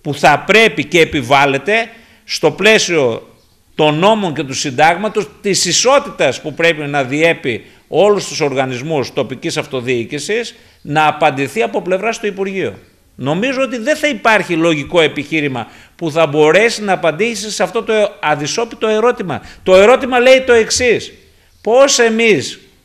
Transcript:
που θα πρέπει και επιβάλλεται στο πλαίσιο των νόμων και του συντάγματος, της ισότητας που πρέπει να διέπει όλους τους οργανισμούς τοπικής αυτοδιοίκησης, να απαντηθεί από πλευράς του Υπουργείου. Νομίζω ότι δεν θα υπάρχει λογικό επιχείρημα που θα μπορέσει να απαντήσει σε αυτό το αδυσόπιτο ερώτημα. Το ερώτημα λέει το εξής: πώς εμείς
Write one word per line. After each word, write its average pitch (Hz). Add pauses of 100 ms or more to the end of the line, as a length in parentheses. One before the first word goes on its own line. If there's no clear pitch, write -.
που 143
θα 147
πρέπει 208
και 170
επιβάλλεται 143 (360)
στο -
πλαίσιο 165 (480)
των 151
νόμων 196
και 151
του 131
συντάγματος, 170 (120)
της 196
ισότητας 180
που 147
πρέπει 165
να 143
διέπει 147 (240)
όλους 190
τους 139
οργανισμούς 131
τοπικής 135
αυτοδιοίκησης, 143 (280)
να 151
απαντηθεί 151
από 233
πλευράς 190
του -
Υπουργείου. 190 (400)
Νομίζω 214
ότι 254
δεν 277
θα 302
υπάρχει 208
λογικό 160
επιχείρημα 143 (300)
που 165
θα 160
μπορέσει 165
να 196
απαντήσει 190
σε 208
αυτό 196
το 226 (280)
αδυσόπιτο 151
ερώτημα. 214 (200)
Το 185
ερώτημα 247
λέει 254
το 254
εξής: 226 (500)
πώς 262
εμείς 220 (240)